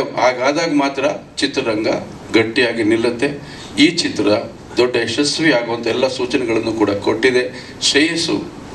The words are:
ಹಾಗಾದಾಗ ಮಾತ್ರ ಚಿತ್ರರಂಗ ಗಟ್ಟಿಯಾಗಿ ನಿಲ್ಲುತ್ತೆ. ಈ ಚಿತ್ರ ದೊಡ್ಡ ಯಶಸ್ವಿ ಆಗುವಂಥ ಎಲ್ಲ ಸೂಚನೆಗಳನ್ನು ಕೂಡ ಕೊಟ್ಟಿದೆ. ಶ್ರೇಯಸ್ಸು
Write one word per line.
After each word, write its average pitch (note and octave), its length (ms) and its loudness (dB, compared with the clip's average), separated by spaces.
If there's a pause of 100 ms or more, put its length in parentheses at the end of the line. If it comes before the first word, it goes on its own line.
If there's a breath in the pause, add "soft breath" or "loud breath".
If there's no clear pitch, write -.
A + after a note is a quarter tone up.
(220)
ಹಾಗಾದಾಗ C3+ 480 2 (140)
ಮಾತ್ರ C3+ 200 -2 (360)
ಚಿತ್ರರಂಗ A2+ 480 -2 (480)
ಗಟ್ಟಿಯಾಗಿ A2+ 560 2
ನಿಲ್ಲುತ್ತೆ. A#2+ 360 2 (560 loud breath)
ಈ E3+ 40 8 (140)
ಚಿತ್ರ - 240 -2 (520)
ದೊಡ್ಡ A#2+ 160 4 (100)
ಯಶಸ್ವಿ D3 540 0
ಆಗುವಂಥ A#2 360 -4
ಎಲ್ಲ C3 120 2 (120)
ಸೂಚನೆಗಳನ್ನು A#2 640 0
ಕೂಡ G#2 100 2 (160)
ಕೊಟ್ಟಿದೆ. B2 380 2 (440 loud breath)
ಶ್ರೇಯಸ್ಸು D#3+ 480 0 (380)